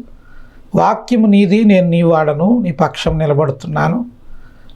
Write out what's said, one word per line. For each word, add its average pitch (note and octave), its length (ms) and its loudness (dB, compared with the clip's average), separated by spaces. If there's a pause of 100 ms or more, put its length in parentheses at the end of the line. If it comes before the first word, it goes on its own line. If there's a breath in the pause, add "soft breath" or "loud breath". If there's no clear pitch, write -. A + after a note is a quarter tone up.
(760 soft breath)
వాక్యము A3 520 0
నీది, G3+ 380 4
నేను F#3 240 4
నీ E3+ 140 2
వాడను, E3 580 0
నీ F3+ 120 -2
పక్షం D#3 460 -4
నిలబడుతున్నాను. D#3 880 -2 (680 soft breath)